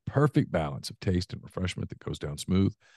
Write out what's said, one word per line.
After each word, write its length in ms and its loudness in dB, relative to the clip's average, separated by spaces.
perfect 480 2
balance 380 -2
of 100 -16
taste 320 0
and 100 -10
refreshment 460 -4
that 120 -14
goes 180 -8
down 180 -6
smooth 380 2